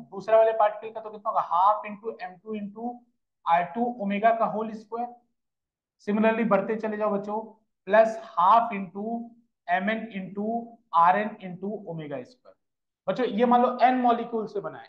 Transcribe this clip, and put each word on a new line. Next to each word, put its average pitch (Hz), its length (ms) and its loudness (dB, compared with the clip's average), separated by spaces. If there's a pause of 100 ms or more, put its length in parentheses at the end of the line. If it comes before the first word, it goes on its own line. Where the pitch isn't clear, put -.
(100)
दूसरा 220 280 2
वाले 226 160 6
पार्टिकल 220 380 0
का, 220 80 -12
तो 220 100 -14
कितना 202 200 -6
होगा? 180 120 0
Half 208 440 2
into 220 360 -12
M 185 140 -14
two 214 200 -10
into 220 360 -10 (540)
आर - 180 2 (100)
two 233 100 -2 (180)
omega 202 320 2
का 226 120 0
होल 214 280 -6
square। 233 340 -10 (1000)
Similarly 220 400 2
बढ़ते - 300 2
चले 214 180 -6
जाओ 208 140 -2
बच्चों, 208 300 -4 (460)
plus 220 380 4
half 208 500 4
into 196 300 -8 (640)
एम 190 220 0
N 226 240 -4
into 196 320 -8 (500)
आर 175 220 6
एन 214 100 -2 (160)
into 190 280 -8 (140)
omega 151 380 -10
square। - 300 -20 (540)
बच्चों 214 200 -2
ये 226 180 2
मान 240 160 6
लो 247 200 2
एन 254 180 4
मॉलिक्यूल 233 480 0
से 196 120 -8
बना 147 180 -10
है, - 100 -20